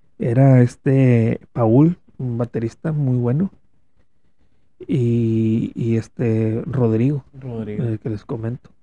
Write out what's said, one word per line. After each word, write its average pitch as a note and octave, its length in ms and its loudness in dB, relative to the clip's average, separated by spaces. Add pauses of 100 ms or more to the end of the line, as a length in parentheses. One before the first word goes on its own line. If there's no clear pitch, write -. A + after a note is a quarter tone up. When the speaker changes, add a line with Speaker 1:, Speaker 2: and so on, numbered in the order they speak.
(200)
Speaker 1:
era C3 420 4
este, B2 800 2 (140)
Paul, C3 440 2 (200)
un B2 200 -6
baterista A#2 540 -6
muy C3+ 260 -2
bueno, C3 320 -2 (1400)
y, A2+ 880 0
y A2+ 220 -2
este, A2 680 -2
Rodrigo, B2 580 0 (160)
Speaker 2:
Rodrigo. A2+ 440 -8
Speaker 1:
el A2 160 -4
que - 100 -10
les G#2+ 160 -8
comento. A#2 440 -10 (140)